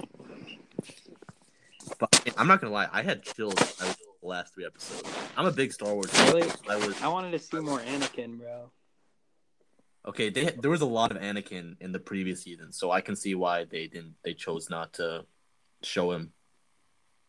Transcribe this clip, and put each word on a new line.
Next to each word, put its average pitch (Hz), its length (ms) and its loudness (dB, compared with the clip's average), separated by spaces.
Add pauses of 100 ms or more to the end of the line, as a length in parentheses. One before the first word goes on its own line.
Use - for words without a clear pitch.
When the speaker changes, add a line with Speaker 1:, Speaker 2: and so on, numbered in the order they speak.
(2000)
Speaker 1:
But - 380 6
I'm 123 100 6
not 190 140 10
gonna 107 120 -6
lie, 101 180 2
I 101 100 2
had 170 220 -2
chills 104 320 -4
when - 120 6 (120)
I 92 100 -4
watched 95 100 -4 (220)
the 87 60 -12
last 90 260 -6
three 90 120 -10
episodes. - 440 -10 (280)
I'm 147 80 4
a 180 60 4
big 135 220 2
Star 104 200 -2
Wars 98 160 0
fan. 120 240 8
Speaker 2:
Really? 170 160 6 (200)
Speaker 1:
I 104 80 2
was 104 240 -2
Speaker 2:
I 135 60 0
wanted 180 240 -2
to 160 80 0
see 160 200 -6
more 147 200 -2
Anakin, 120 600 -6
bro. 120 320 -12 (1400)
Speaker 1:
Okay, 107 220 0
they, 123 160 0
there 135 260 0
was 170 100 2
a 151 60 4
lot 117 240 4
of 101 100 -6
Anakin 98 580 -6
in 92 120 -10
the 92 80 -4
previous 92 440 -4
season, 82 280 -16
so 90 180 -2
I 92 120 4
can 101 140 -4
see 98 200 -2
why 87 300 2
they 82 220 -8
didn't, 82 360 -14
they 85 100 -4
chose 82 360 -6
not 82 240 -6
to 85 320 -4 (580)
show 110 280 2
him 85 220 -4 (960)